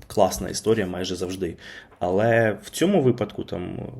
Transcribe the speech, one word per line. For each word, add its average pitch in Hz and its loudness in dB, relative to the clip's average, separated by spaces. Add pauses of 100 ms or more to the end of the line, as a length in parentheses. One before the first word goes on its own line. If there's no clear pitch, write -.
класна 92 2
історія 104 0
майже 90 -4
завжди. 90 -6 (420)
Але 107 2
в - -16
цьому 175 2
випадку, 107 0
там, 90 -8 (220)